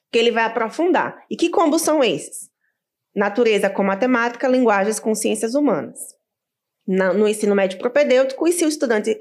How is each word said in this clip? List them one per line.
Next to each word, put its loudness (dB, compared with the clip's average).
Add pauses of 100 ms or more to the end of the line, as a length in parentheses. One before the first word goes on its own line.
(120)
que 2
ele 2
vai 0
aprofundar. -2
E -8
que 0
combos 2
são 2
esses? -4 (640)
Natureza 0
com -2
matemática, 0
linguagens 2
com -2
ciências -4
humanas. -2 (880)
Na, 2
no 2
ensino 0
médio 0
propedêutico, 0
e 4
se 0
o 2
estudante -2